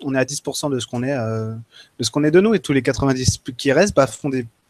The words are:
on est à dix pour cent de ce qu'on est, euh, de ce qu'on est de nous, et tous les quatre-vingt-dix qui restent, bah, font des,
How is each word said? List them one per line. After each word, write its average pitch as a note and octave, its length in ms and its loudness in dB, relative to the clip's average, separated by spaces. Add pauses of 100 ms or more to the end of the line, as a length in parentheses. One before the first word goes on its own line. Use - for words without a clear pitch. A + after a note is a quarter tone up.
on C3+ 140 -4
est C3 40 2
à B2+ 60 4
dix D3 160 -10
pour - 160 -8
cent D3 140 -4
de C3 80 -2
ce A2+ 80 -6
qu'on B2 160 -6
est, C3+ 100 -2
euh, A2+ 400 -4 (460)
de B2 60 -4
ce - 60 -2
qu'on D3 120 0
est D3+ 80 4
de F3 100 6
nous, A3 140 4
et E3+ 60 0
tous - 120 -4
les C3+ 100 2
quatre-vingt-dix C3 600 0 (140)
qui C3+ 160 0
restent, F#3+ 240 4
bah, C#3 100 6
font - 220 -6
des, B2+ 180 -4 (240)